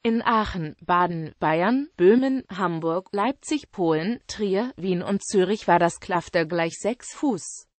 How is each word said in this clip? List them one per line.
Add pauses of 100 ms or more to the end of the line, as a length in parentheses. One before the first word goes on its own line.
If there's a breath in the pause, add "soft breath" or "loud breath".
In
Aachen,
Baden,
Bayern,
Böhmen, (100)
Hamburg,
Leipzig,
Polen,
Trier,
Wien
und
Zürich
war
das
Klafter
gleich
sechs
Fuß. (100)